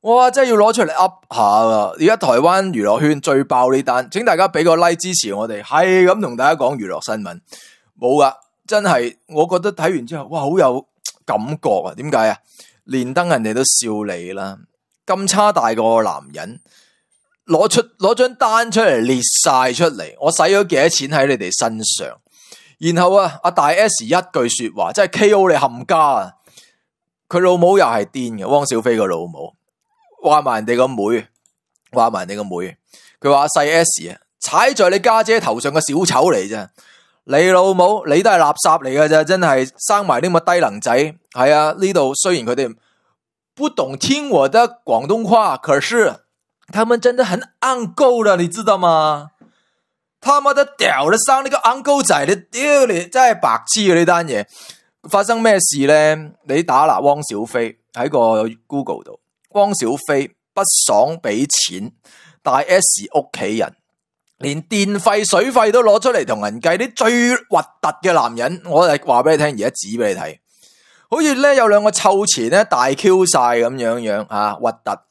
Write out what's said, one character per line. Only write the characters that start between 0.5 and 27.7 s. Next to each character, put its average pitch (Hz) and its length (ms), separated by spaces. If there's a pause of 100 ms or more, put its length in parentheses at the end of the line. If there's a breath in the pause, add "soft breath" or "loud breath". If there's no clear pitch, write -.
要 226 60
攞 214 160
出 226 100
嚟 156 100
噏 - 440
下 117 60
啊！ 107 560
而 156 60
家 214 120
台 190 160
灣 170 380
娛 117 140
樂 104 140
圈 147 220
最 139 240
爆 127 260
呢 131 120
單， 127 280
請 214 140
大 220 100
家 185 140
畀 175 160
個 165 100
like 170 220
支 185 180
持 113 180
我 107 160
哋， 104 140
係 185 420
咁 190 160
同 131 160
大 131 120
家 160 80
講 135 200
娛 104 120
樂 80 160
新 107 180
聞。 90 180 (600 loud breath)
冇 139 240
㗎， 131 100 (320)
真 208 160
係， 131 340 (120)
我 156 200
覺 180 120
得 202 120
睇 - 100
完 160 240
之 160 120
後， 139 60
哇， 151 160
好 147 180
有 135 260 (400)
感 107 140 (240)
覺 139 80 (180)
啊！ 78 80
點 135 140
解 117 180
啊？ 101 80 (480 soft breath)
連 127 300
登 175 140
人 131 160
哋 110 100
都 127 80
笑 107 500
你 87 200
啦， 98 260 (480)
咁 196 220
差 208 240
大 117 220
個 113 280
男 82 180 (120)
人， 82 280 (840)
攞 165 220
出， - 120 (200)
攞 190 140
張 247 200
單 226 380
出 208 80
嚟， 170 200
列 127 200 (240)
晒 127 280
出 147 120
嚟， 123 360
我 143 120
使 - 100
咗 196 240
幾 170 100
多 143 120
錢 139 220
喺 143 180
你 135 80
哋 95 200
身 113 280
上？ - 240 (680 soft breath)
然 165 260
後 185 100
啊， 180 300
阿 175 80
大 147 140
S 180 380
一 110 40
句 156 400
說 113 280
話， 90 160
真 202 140
係 180 60
K 208 220
O 190 140
你 180 60
冚 131 320
家 185 120
啊！ 123 340 (960 soft breath)
佢 175 100
老 180 180
母 180 220